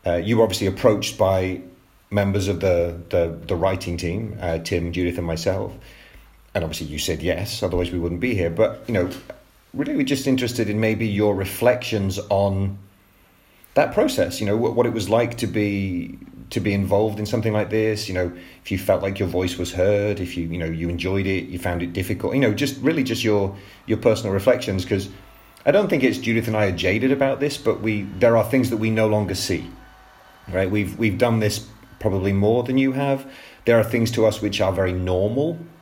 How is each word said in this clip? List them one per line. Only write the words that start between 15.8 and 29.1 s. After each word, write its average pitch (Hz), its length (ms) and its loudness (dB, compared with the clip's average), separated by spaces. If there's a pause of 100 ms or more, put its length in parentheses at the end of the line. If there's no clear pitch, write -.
to 113 100 -2
be 98 140 0
involved 101 440 2
in 107 60 -4
something 110 300 0
like 104 160 0
this, 110 380 0
you 92 60 -6
know, 90 160 -2 (320)
if - 80 -10
you 98 60 0
felt 95 260 2
like 98 160 -4
your 92 100 0
voice 90 280 -2
was 87 160 -6
heard, 101 480 2
if 87 160 -6
you, 82 120 -4
you 82 100 -6
know, 82 80 -4
you 82 240 -4
enjoyed 92 340 -2
it, 95 200 -2
you 92 140 -10
found 87 240 -2
it 85 120 -6
difficult, 98 400 -4
you 139 60 2
know, 113 120 4
just 131 300 -2
really 156 200 2
just 117 220 -2
your, 101 320 2 (300)
your - 100 0
personal 107 380 2
reflections, 98 500 2
'cause 98 240 -2 (560)
I 143 60 4
don't 196 180 4
think 139 160 2
it's - 140 2
Judith 113 280 0
and 110 120 0
I 104 80 4
are 95 60 0
jaded 98 380 0
about 135 300 0
this, 143 160 -2
but - 240 0
we, 104 220 -2
there 101 340 4
are 110 80 4
things 131 240 2
that 113 80 -2
we 110 140 0
no 110 160 2
longer 104 280 2